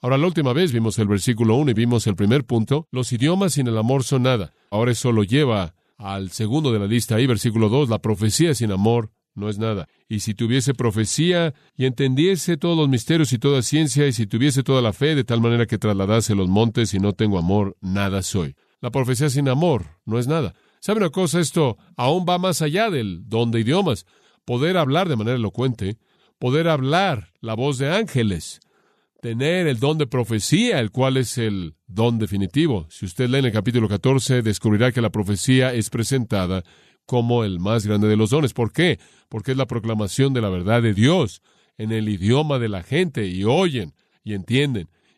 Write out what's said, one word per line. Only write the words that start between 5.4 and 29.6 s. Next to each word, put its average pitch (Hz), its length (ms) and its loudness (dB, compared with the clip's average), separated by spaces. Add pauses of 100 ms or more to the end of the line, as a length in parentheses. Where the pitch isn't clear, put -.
al 98 340 -8
segundo 123 400 -2
de 110 100 2
la 98 60 -2
lista 113 300 0
ahí, 127 100 4
versículo 110 440 2
dos, 135 180 2
la 110 140 -2
profecía 110 520 0
sin 110 180 -2
amor 110 380 0 (240)
no 101 140 -6
es 101 100 -6
nada. 107 300 -4 (180)
"Y 107 140 -4
si 107 140 -6
tuviese 117 400 0
profecía, 143 800 0 (220)
y 131 100 0
entendiese 143 720 0
todos 170 180 0
los 151 140 2
misterios 135 420 2
y 120 60 0
toda 139 240 2
ciencia, 147 440 2
y 135 60 0
si 110 140 -2
tuviese 127 360 0
toda 131 200 2
la 110 100 2
fe, 151 220 0
de 131 100 0
tal 117 160 0
manera 117 260 2
que 110 120 -4
trasladase 107 560 0
los 95 140 2
montes, 110 440 2
y 98 60 -2
no 98 160 0
tengo 104 240 0
amor, 98 420 0
nada 98 420 -2
soy". 82 320 -4 (280)
La 120 80 -6
profecía 131 400 0
sin 139 180 0
amor 131 560 0
no 113 140 -2
es 120 80 -2
nada. 139 280 -2 (260)
¿Sabe 214 180 -2
una 190 100 2
cosa? 170 320 0
Esto 151 380 0 (180)
aún 160 320 0
va 180 80 2
más 180 240 -2
allá 175 300 0
del 107 360 -6
don 113 240 0
de 117 100 0
idiomas. 143 440 0 (400)
Poder 143 320 -2
hablar 165 320 0
de 139 80 -2
manera 113 200 -2
elocuente, 113 600 -4 (420)
poder 147 300 0
hablar 151 720 0
la 113 140 -6
voz 127 240 -2
de 139 120 -2
ángeles, 120 720 -2 (600)
tener 147 440 -2